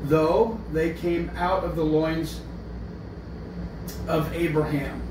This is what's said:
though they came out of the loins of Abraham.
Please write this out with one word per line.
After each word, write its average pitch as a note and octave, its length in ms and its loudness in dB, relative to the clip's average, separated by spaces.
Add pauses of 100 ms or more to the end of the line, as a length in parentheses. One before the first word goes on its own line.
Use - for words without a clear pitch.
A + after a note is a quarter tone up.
though E3 560 4 (140)
they D#3+ 200 2
came E3+ 440 0
out F3+ 260 2
of E3 140 -2
the D#3+ 60 2
loins D#3 580 2 (1700)
of D#3 260 0
Abraham. D3+ 760 0